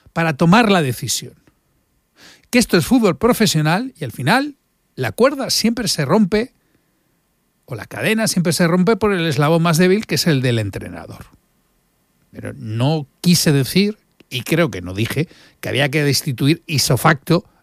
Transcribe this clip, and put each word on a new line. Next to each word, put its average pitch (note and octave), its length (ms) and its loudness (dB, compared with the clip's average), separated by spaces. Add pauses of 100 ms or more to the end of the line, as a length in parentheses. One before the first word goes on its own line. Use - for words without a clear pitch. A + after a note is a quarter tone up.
(140)
para E3 220 -2
tomar G3 360 4
la F#3 100 2
decisión. B2 540 -6 (1120)
Que - 80 0
esto A3 200 2
es D#3 100 0
fútbol G#3+ 320 2
profesional G3+ 800 0
y - 40 -8
al A#2+ 80 -8
final B3+ 440 -2 (400)
la A#2+ 160 -4
cuerda B3 400 0
siempre A3+ 360 -2
se D3+ 180 -2
rompe, G#3 480 0 (1120)
o B2+ 100 -12
la G2+ 100 -12
cadena G#3+ 420 -2
siempre E3+ 260 0
se F3 140 2
rompe F#3 280 2
por G3+ 180 0
el E3+ 140 -2
eslabón D3+ 340 2
más E3+ 160 2
débil, F#3 300 2
que E3+ 80 -4
es - 100 -2
el D3 160 2
del B2 160 0
entrenador. F#2 720 -10 (1040)
Pero - 220 -14
no C3+ 540 -4 (140)
quise E3+ 300 2
decir, F#3 460 0 (320)
y B2 120 -10
creo D#3+ 280 0
que G2 120 -8
no F2+ 120 -10
dije, A2+ 340 -4 (340)
que - 80 -8
había C3 200 -2
que D3 140 -2
destituir C#3 640 -2
ipso C#3+ 300 0
facto D#3+ 480 0 (180)